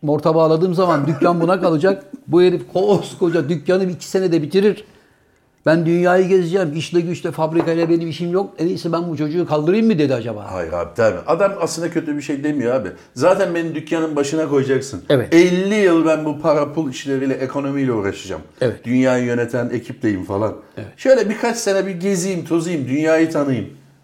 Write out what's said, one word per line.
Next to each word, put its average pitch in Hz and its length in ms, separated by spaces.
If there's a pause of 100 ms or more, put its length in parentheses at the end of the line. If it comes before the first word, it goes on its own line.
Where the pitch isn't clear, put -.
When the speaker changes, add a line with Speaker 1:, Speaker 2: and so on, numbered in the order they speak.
Speaker 1:
morta 151 340
bağladığım 165 380
zaman 160 340
dükkan 165 340
buna 175 200
kalacak. 180 420 (240)
Bu 160 140
herif 180 320
koskoca 175 760
dükkanı 180 340
iki 180 240
senede 180 340
bitirir. 190 440 (800)
"Ben 160 200
dünyayı 175 420
gezeceğim. 180 480
İşle 170 260
güçle, 170 300
fabrikayla 165 580
benim 170 200
işim 170 220
yok. 196 260
En 160 100
iyisi 175 240
ben 170 180
bu 156 80
çocuğu 151 300
kaldırayım 165 400
mı?" 208 120
dedi 131 160
acaba? 107 360
Speaker 2:
Hayır 85 220
abi, 85 240
der 110 160
mi? 85 140
Adam 185 240 (100)
aslında 165 300
kötü 147 260
bir 147 40
şey 139 220
demiyor 135 320
abi. 110 140 (240)
"Zaten 180 420
beni 165 200
dükkanın 160 400
başına 147 340
koyacaksın. 127 600
Speaker 1:
Evet. 135 240
Speaker 2:
Elli 180 420
yıl 175 300
ben 156 200
bu 147 160
para 147 320
pul 160 160
işleriyle, 135 440
ekonomiyle 139 600
uğraşacağım. 95 480 (200)
Speaker 1:
Evet. 113 240
Speaker 2:
Dünyayı 127 400
yöneten 120 440
ekipteyim 110 560
falan. 101 280 (240)
Speaker 1:
Evet. 107 100 (100)
Speaker 2:
Şöyle 240 320
birkaç 233 280
sene 196 300
bir 196 80
gezeyim, 180 500
tozayım, 160 420
dünyayı 160 440
tanıyayım." 139 380 (340)